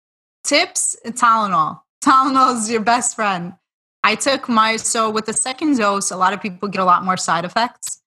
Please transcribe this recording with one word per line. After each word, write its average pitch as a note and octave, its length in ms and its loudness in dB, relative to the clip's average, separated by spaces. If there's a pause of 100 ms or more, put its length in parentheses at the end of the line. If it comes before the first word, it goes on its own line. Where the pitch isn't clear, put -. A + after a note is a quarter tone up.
(460)
Tips? - 500 -2 (100)
Tylenol. G#3+ 760 0 (200)
Tylenol C4 540 4
is A3 160 -4
your A3 100 0
best A#3 340 0
friend. F#3 400 -4 (480)
I G#3 120 2
took C4 320 -2
my, A3 300 2
so A3 320 -2
with G#3+ 160 -4
the A3 80 -6
second C4 440 0
dose, G3+ 320 0
a F#3+ 60 -6
lot F#3 180 2
of G3 80 -8
people G3+ 280 -6
get F#3 100 -4
a F#3+ 60 0
lot F3 180 4
more F#3 140 0
side E3+ 260 -2
effects. - 640 -4